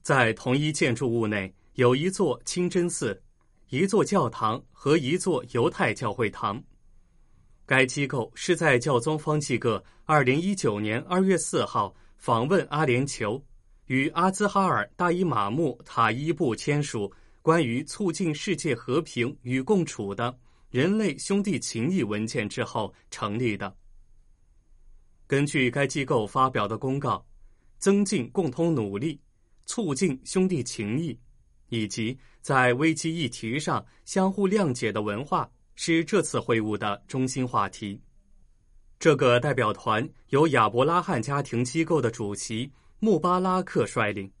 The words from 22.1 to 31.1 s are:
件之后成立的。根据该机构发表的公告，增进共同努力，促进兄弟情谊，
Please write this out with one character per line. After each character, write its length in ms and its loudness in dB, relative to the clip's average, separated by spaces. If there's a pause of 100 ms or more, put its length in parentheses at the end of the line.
件 240 -4
之 140 -4
后 300 -4 (180)
成 260 -6
立 180 0
的。 180 -8 (1500)
根 180 2
据 240 2
该 160 0
机 180 -4
构 220 0
发 240 2
表 180 -2
的 100 -4
公 220 -4
告， 260 -4 (520)
增 260 2
进 280 -2
共 200 -2
同 240 0
努 220 -2
力， 200 -4 (480)
促 300 -2
进 300 0
兄 240 2
弟 120 0
情 380 -4
谊， 180 -6 (520)